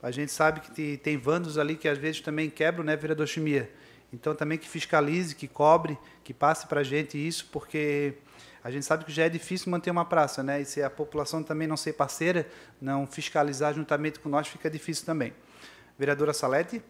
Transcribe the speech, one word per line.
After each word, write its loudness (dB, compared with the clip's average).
A -4
gente -6
sabe 2
que -18
te-, -6
tem 0
vândalos 0
ali 0
que -2
às 2
vezes -4
também -2
quebram, 0
né, 2
vereador -2
Chimia? 0
Então -2
também -2
que -12
fiscalize, 2
que -12
cobre, 6
que -14
passe 2
pra 0
gente -2
isso, -4
porque -2
a -8
gente -4
sabe 2
que -12
já 4
é 6
difícil -4
manter 0
uma 2
praça, 4
né? -2
E -4
se -4
a 2
população -4
também -2
não -2
ser -4
parceira, 0
não -2
fiscalizar 0
juntamente -2
com -8
nós, 2
fica -4
difícil -6
também. -2
Vereadora 2
Salete. 0